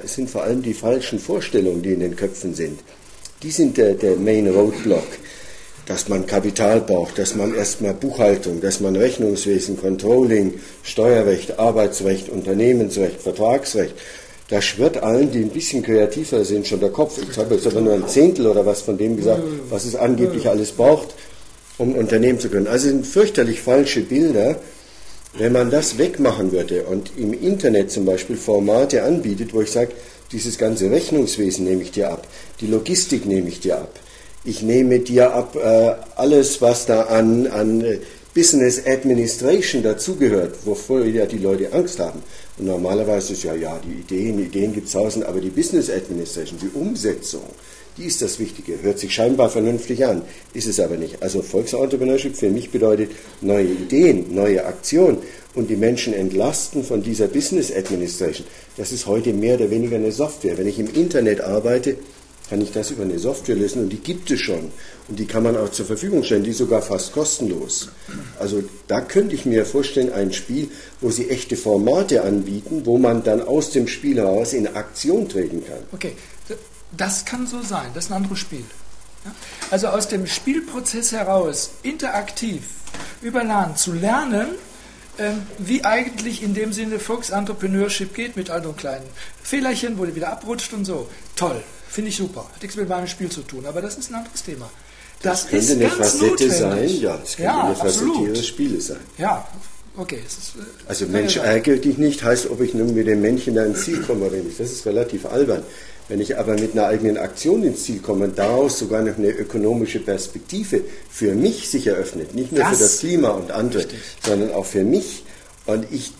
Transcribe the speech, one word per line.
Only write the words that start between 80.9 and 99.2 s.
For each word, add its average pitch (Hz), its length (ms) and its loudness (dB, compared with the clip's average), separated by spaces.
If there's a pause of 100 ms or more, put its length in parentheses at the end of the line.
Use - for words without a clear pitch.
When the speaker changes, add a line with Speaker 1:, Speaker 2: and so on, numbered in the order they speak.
Speaker 2:
heraus, 185 580 0 (120)
interaktiv, 233 800 -6 (580)
über 233 240 -2
lan 196 320 0
zu 175 160 -2
lernen, 226 540 0 (720)
ähm, 208 260 -4 (140)
wie 202 280 -2
eigentlich 226 580 -2
in 202 100 -2
dem 214 200 -2
Sinne 220 260 -4
Volksentrepreneurship 196 1120 -2
geht 240 220 -8
mit 185 140 -6
all 170 120 -4
den 156 140 -10
kleinen 135 300 -8 (360)
Fehlerchen, 254 560 -2
wo 190 80 -2
die 160 100 -6
wieder 175 160 -4
abrutscht 233 420 -8
und 202 120 -4
so. 165 220 -6 (280)
Toll, 135 260 -2 (280)
finde 214 200 -6
ich - 80 -6
super. 185 360 -8
Hat - 80 -18
nichts 202 160 -10
mit 196 100 -4
meinem 180 200 -4
Spiel 180 220 -8
zu 151 120 -10
tun, 131 240 -14
aber 151 160 -6
das 208 160 -10
ist 262 140 -10
ein 233 40 -10
anderes 233 280 -10
Thema. 135 260 -12 (520)
Speaker 1:
Das 185 220 0
Speaker 2:
Das - 80 -10
Speaker 1:
könnte 107 140 2
Speaker 2:
ist 135 60 4
Speaker 1:
eine 120 120 4
Speaker 2:
ganz 113 140 4
Speaker 1:
Facette 104 320 4 (160)
Speaker 2:
notwendig. 123 120 2
Speaker 1:
sein, 107 320 2 (120)
ja, 92 160 -2
das - 180 -10
könnte 165 80 -6
Speaker 2:
Ja, 262 220 2
Speaker 1:
eine - 100 0
Facette 220 300 0
Speaker 2:
absolut. 285 220 2
Speaker 1:
ihres 117 200 -2
Spieles 262 400 -2
sein. 73 120 -10 (180)
Speaker 2:
Ja, 185 300 -2 (500)